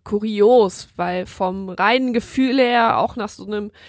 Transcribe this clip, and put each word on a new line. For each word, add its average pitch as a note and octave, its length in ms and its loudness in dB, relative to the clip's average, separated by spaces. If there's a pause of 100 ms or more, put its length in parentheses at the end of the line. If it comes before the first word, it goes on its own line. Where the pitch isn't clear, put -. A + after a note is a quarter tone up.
kurios, G#3 960 2
weil F3+ 280 -4
vom F#3+ 440 -6
reinen A#3+ 440 0
Gefühl C4 460 0
her, A#3+ 400 2
auch A#3 160 -2
nach G#3 140 -8
so - 180 -18
einem G#3 240 -8 (180)